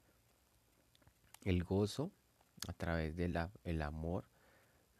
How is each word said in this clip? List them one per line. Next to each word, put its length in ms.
El 220
gozo, 480
a 60
través 420
del 680
amor, 440